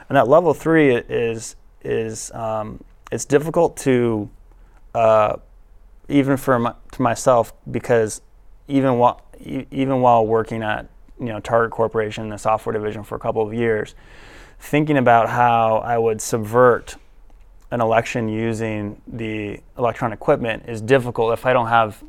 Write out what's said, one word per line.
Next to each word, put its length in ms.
and 80
that 100
level 260
three 440
i-, 120
is, 460
is, 480
um, 500
it's 120
difficult 540
to, 500
uh, 420
even 280
for 220
my, 160
to 120
myself, 500
because 500
even 320
while, 220
e-, 320
even 300
while 260
working 380
at, 240
you 60
know, 120
Target 320
Corporation, 600
the 80
software 340
division, 320
for 100
a 60
couple 260
of 80
years, 400
thinking 400
about 300
how 500
I 200
would 220
subvert 760
an 80
election 480
using 800
the 540
electronic 400
equipment 500
is 120
difficult 520
if 140
I 60
don't 160
have 400